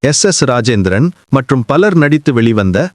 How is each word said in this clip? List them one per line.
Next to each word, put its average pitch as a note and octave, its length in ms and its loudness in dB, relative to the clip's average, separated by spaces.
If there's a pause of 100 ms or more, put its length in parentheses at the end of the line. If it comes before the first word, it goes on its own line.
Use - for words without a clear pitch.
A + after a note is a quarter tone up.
(120)
எஸ் - 180 -2
எஸ் - 220 -2
ராஜேந்திரன் A2 560 0 (300)
மற்றும் C3 340 -2
பலர் F3+ 320 2
நடித்து D3 360 0
வெளிவந்த G#2 380 0 (180)